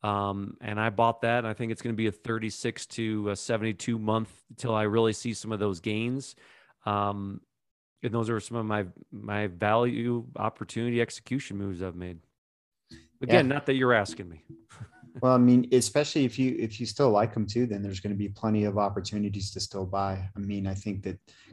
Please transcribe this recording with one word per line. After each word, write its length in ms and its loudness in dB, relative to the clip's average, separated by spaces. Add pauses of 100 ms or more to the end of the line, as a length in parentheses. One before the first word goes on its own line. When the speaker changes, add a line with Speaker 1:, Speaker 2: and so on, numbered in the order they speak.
Speaker 1:
um, 600 -2
and 180 -4
I 100 2
bought 320 2
that, 180 2
and 80 -2
I 60 -4
think 200 -4
it's 80 -8
gonna 120 -4
be 140 0
a 40 2
thirty-six 760 -6
to 420 -2
a 60 -2
seventy-two 640 -2
month 340 0 (240)
till 160 -2
I 100 2
really 300 4
see 200 -4
some 180 -8
of 80 -4
those 220 -2
gains. 540 -4 (500)
Um, 560 -2 (600)
and 120 -4
those 160 0
are 100 -2
some 180 -8
of 100 -4
my, 180 -2 (260)
my 360 -4
value, 760 0 (100)
opportunity, 680 -2
execution 560 -4
moves 240 -6
I've 140 -8
made. 240 -10 (1000)
Again, 260 6
Speaker 2:
Yeah. 80 2
Speaker 1:
not 100 -4
that 100 4
you're 180 6
asking 360 0
me. 200 -18
<laughs> 60 -18 (640)
Speaker 2:
Well, 120 6
I 40 8
mean, 340 8
especially 540 4
if 120 -2
you, 220 2
if 180 -4
you 80 -6
still 240 2
like 280 4
'em 100 0
too, 200 0
then 140 -4
there's 200 -6
gonna 140 -4
be 120 -2
plenty 380 0
of 120 0
opportunities 760 -2
to 100 -8
still 240 -6
buy. 500 -4
I 40 -8
mean, 280 -4
I 60 -4
think 300 -6
that 140 -6 (360)